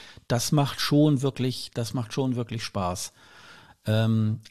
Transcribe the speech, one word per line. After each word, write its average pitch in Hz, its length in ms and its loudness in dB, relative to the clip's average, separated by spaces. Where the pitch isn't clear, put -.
das 117 240 0
macht 143 280 2
schon 147 420 4
wirklich, 127 520 -2
das 120 200 -4
macht 120 180 -4
schon 131 240 -2
wirklich 113 280 -6
Spaß. - 480 -4
Ähm, 110 540 2